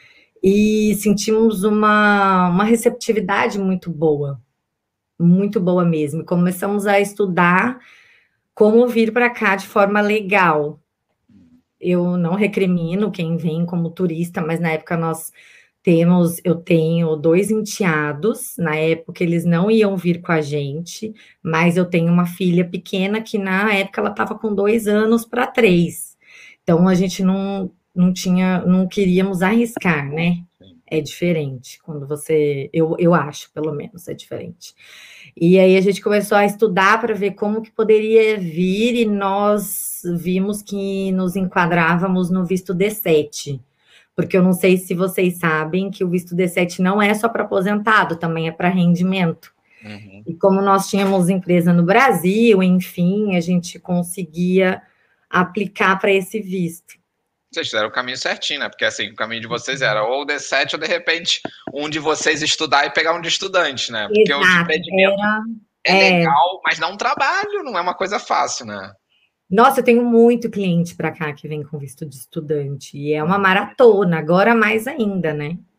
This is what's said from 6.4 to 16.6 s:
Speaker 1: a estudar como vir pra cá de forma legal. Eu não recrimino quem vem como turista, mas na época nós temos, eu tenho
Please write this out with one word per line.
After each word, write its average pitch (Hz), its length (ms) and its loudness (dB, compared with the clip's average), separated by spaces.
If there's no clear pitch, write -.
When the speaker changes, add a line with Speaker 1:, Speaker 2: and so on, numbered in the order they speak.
Speaker 1:
a 202 120 4
estudar 196 800 0
como 220 320 6
vir 226 260 0
pra 240 160 2
cá 214 260 0
de 190 120 -8
forma 208 340 2
legal. 185 800 2
Eu 180 380 0
não 170 180 0
recrimino 190 760 0
quem 165 260 -4
vem 160 280 -2
como 170 240 -4
turista, 170 520 -4
mas 160 180 -2
na 165 120 0
época 160 240 -4
nós 165 360 -4
temos, 170 640 4
eu 170 120 2
tenho 165 640 0